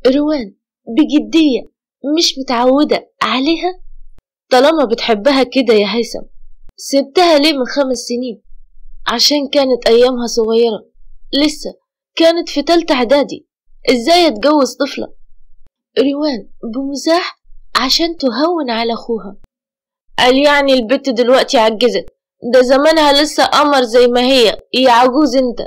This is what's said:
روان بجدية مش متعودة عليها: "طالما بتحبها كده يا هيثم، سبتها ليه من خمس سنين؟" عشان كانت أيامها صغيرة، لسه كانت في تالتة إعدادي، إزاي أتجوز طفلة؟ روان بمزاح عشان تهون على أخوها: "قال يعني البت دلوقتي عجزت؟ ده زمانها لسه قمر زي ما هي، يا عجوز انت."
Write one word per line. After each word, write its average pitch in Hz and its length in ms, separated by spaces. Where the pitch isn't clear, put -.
روان 277 480
بجدية 254 760
مش 330 220
متعودة 262 720
عليها: 320 580
"طالما 285 340
بتحبها 233 580
كده 247 320
يا 202 200
هيثم، - 280
سبتها 285 640
ليه 302 140
من 262 140
خمس 262 320
سنين؟" 240 440
عشان 269 420
كانت 262 400
أيامها 240 380
صغيرة، 226 600
لسه 302 300
كانت 339 320
في 285 140
تالتة 330 320
إعدادي، 247 520
إزاي 311 360
أتجوز 262 500
طفلة؟ - 360
روان 277 500
بمزاح 277 680
عشان 320 400
تهون 277 540
على 226 220
أخوها: 202 440
"قال 262 260
يعني 285 280
البت 262 360
دلوقتي 240 500
عجزت؟ 220 480
ده 254 100
زمانها 285 600
لسه 302 220
قمر 285 380
زي 247 240
ما 240 140
هي، 247 380
يا 254 180
عجوز 254 460
انت." 247 300